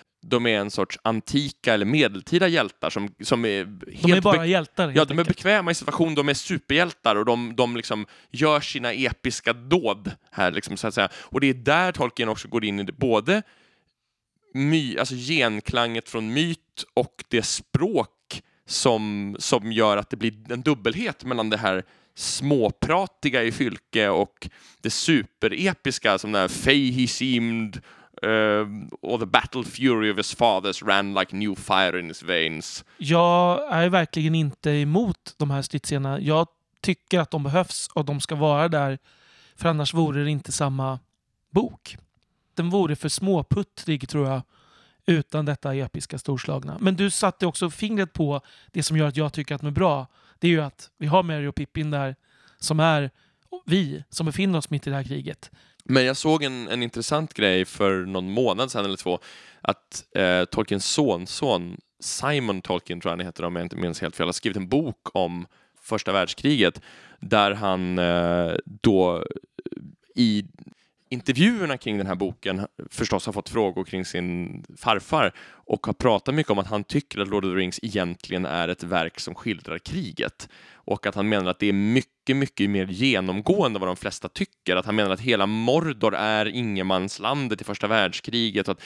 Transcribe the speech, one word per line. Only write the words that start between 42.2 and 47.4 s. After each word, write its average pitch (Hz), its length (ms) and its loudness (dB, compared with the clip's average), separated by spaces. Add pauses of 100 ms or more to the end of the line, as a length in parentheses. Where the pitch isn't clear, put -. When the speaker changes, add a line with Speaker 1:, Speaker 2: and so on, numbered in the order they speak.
Speaker 2:
Den 170 140 0
vore 175 260 2
för 156 140 -4
småputtrig, 175 1000 -2
tror 147 180 0
jag, 131 140 -2 (640)
utan 156 400 2
detta 139 300 -2
episka 139 420 -6
storslagna. 143 640 -6
Men 190 140 2
du 196 140 2
satte 190 360 0